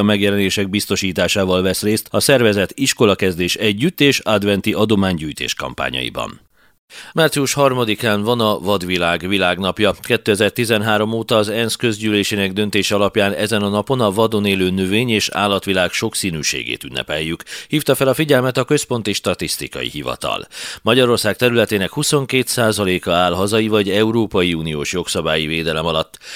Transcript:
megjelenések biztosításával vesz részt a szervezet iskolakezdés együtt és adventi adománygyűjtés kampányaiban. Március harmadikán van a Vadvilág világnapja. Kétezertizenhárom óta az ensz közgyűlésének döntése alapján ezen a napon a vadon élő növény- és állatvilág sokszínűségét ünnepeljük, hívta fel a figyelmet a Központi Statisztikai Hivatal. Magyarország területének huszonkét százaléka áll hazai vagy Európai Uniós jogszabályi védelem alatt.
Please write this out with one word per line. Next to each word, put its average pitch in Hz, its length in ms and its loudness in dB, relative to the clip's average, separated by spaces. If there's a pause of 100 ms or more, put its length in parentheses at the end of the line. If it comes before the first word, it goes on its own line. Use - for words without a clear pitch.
megjelenések 101 680 2
biztosításával 92 920 0
vesz 92 200 0
részt 104 300 0
a 107 80 0
szervezet 107 560 4
iskolakezdés 95 800 2
együtt 110 460 0
és 143 180 4
adventi 101 540 0
adománygyűjtés 90 800 0
kampányaiban. 64 920 -6 (680)
Március 151 400 2
harmadikán 117 720 0
van 120 160 0
a 104 200 2
Vadvilág 87 680 0
világnapja. 95 760 0
Kétezertizenhárom 107 1120 0
óta 113 240 0
az 107 120 2
ensz 110 260 -2
közgyűlésének 104 760 0
döntése 104 420 0
alapján 101 380 2
ezen 104 280 -2
a 101 80 0
napon 104 320 0
a 104 100 2
vadon 104 340 0
élő 95 240 2
növény- 95 400 0
és 107 200 2
állatvilág 95 640 0
sokszínűségét 71 920 -4
ünnepeljük, 76 600 -6 (240)
hívta 147 280 0
fel 135 120 0
a 131 60 4
figyelmet 131 440 2
a 131 60 0
Központi 120 500 -2
Statisztikai 73 760 -4
Hivatal. 62 580 -6 (340)
Magyarország 117 540 2
területének 110 560 0
huszonkét 135 560 0
százaléka 98 680 0
áll 87 200 4
hazai 101 340 0
vagy 104 220 2
Európai 104 640 2
Uniós 80 400 -4
jogszabályi 80 520 -2
védelem 80 400 -2
alatt. 80 340 -4 (160)